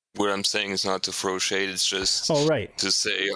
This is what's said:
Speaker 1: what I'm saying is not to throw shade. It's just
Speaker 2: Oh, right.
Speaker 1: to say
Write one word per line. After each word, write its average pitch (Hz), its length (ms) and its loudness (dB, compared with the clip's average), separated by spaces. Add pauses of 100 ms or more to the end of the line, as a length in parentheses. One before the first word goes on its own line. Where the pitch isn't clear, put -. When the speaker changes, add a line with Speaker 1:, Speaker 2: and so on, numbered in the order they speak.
(160)
Speaker 1:
what 104 160 2
I'm 98 140 0
saying 101 260 0
is 95 120 -2
not 95 200 0
to - 80 -2
throw 92 260 -2
shade. 95 320 0
It's 92 180 0
just 95 440 0
Speaker 2:
Oh, 147 160 4
right. 131 320 0
Speaker 1:
to 98 120 0
say 98 440 0